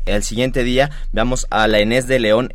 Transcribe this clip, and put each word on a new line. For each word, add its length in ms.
El 180
siguiente 400
día 280
vamos 380
a 200
la 100
Enes 280
de 140
León 340